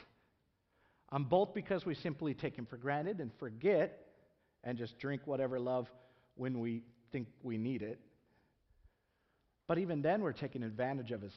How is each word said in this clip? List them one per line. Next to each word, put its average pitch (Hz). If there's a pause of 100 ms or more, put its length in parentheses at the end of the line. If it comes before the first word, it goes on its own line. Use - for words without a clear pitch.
(1120)
Um, 143
both 190
because 190
we 160
simply 151
take 165
him 120
for 123
granted 151
and 120
forget 151 (580)
and 123
just 117
drink 135
whatever 131
love 127 (480)
when 127
we 117 (280)
think 123 (160)
we 117
need 117
it. 110 (1700)
But 170
even 170
then, 180
we're 156
taking 127
advantage 123
of 107
his 98